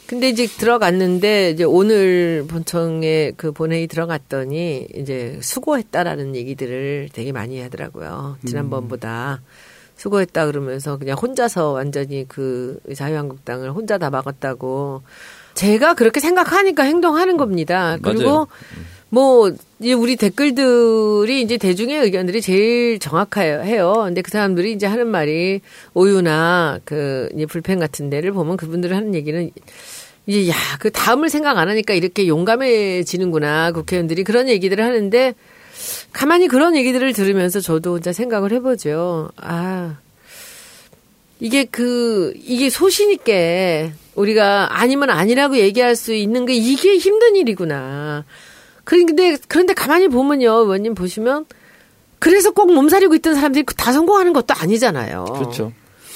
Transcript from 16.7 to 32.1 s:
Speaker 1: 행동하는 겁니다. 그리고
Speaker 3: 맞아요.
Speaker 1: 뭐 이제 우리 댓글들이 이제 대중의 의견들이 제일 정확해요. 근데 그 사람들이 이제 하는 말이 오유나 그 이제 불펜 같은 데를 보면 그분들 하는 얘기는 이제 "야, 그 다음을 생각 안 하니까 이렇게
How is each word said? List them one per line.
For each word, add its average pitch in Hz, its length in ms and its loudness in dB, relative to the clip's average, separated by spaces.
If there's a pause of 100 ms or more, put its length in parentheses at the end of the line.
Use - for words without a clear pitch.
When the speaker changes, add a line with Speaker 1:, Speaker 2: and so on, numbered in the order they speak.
Speaker 1:
행동하는 339 540 2
겁니다. 175 680 0
그리고 226 220 0
Speaker 3:
맞아요. 294 220 2 (640)
Speaker 1:
뭐 247 420 6 (260)
이제 240 140 0
우리 240 240 2
댓글들이 233 1300 2
이제 233 140 -2
대중의 226 440 -2
의견들이 185 400 0
제일 226 580 2
정확해요. 175 960 -2 (140)
근데 175 160 -4
그 180 100 -14
사람들이 196 400 0
이제 202 140 -4
하는 233 200 -2
말이 175 540 -2 (340)
오유나 170 920 2
그 139 500 -4
이제 151 120 -4
불펜 165 320 -4
같은 147 320 -6
데를 160 220 -2
보면 180 240 -2
그분들 175 400 -4
하는 208 180 -2
얘기는 156 360 -4 (760)
이제 202 240 2
"야, 160 40 0 (260)
그 214 100 -2
다음을 269 400 0
생각 294 280 0
안 165 100 2
하니까 214 260 0
이렇게 180 320 0